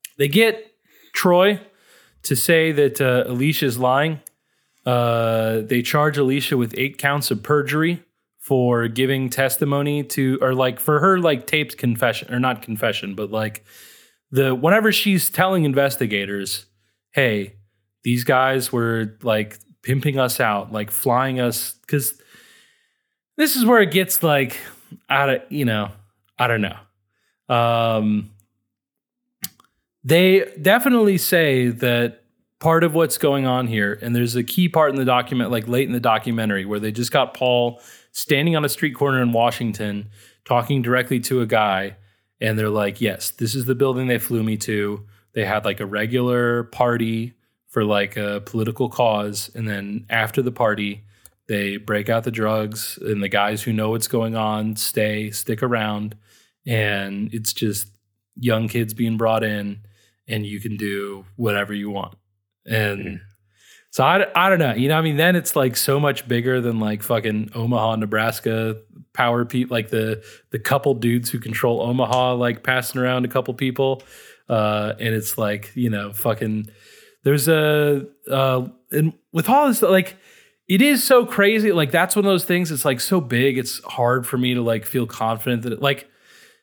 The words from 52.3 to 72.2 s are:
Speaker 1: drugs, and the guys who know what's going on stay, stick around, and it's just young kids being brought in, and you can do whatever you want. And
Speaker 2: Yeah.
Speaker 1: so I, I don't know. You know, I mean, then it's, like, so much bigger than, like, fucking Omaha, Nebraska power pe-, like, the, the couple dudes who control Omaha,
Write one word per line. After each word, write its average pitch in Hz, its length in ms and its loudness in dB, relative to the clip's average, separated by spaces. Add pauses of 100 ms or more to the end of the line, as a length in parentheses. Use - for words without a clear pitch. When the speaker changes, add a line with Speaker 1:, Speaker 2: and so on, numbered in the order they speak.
Speaker 1:
drugs, 110 680 -4
and 104 220 -4
the 98 60 -4
guys 104 340 0
who 117 100 -2
know 110 160 0
what's 113 180 -2
going 113 280 -2
on 107 400 -2
stay, 107 560 -2
stick 113 320 -6
around, 107 520 -2 (520)
and 104 640 -2
it's 110 180 -6
just 104 360 -4 (480)
young 113 320 0
kids 110 260 -2
being 113 240 -2
brought 110 260 2
in, 104 360 -4 (480)
and 107 180 -4
you 101 160 -10
can 107 160 -8
do 101 480 -8 (100)
whatever 101 380 -2
you 101 160 -6
want. 98 260 -8 (500)
And 104 380 -2
Speaker 2:
Yeah. 101 140 -10 (720)
Speaker 1:
so 135 160 2
I, 185 200 4 (100)
I 185 140 4
don't 185 100 4
know. 135 140 2
You 123 140 0
know, 156 100 2
I 160 40 2
mean, 156 160 0
then 175 180 4
it's, - 180 -2
like, 131 220 2
so 139 240 0
much 143 300 0
bigger 123 320 0
than, 117 180 -2
like, 107 240 -2
fucking 107 500 -2
Omaha, 113 440 0
Nebraska 110 800 -2 (360)
power 120 300 2
pe-, 123 220 -2
like, 113 240 -2
the, 110 340 -2 (280)
the 113 80 -4
couple 139 340 2
dudes 120 360 0
who 120 100 -6
control 117 420 -2
Omaha, 123 540 2